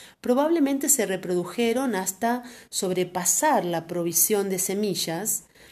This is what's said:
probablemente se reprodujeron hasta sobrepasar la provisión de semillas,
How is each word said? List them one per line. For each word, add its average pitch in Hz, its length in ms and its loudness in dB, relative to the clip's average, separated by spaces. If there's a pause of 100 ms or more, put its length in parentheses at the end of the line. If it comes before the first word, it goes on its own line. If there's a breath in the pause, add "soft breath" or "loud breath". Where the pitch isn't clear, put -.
(220 loud breath)
probablemente 277 680 2
se - 160 2
reprodujeron 226 880 -2
hasta 233 500 -2 (280 loud breath)
sobrepasar 185 920 0
la 170 220 -2
provisión 175 640 0
de 190 80 -2
semillas, 190 880 -2 (280 loud breath)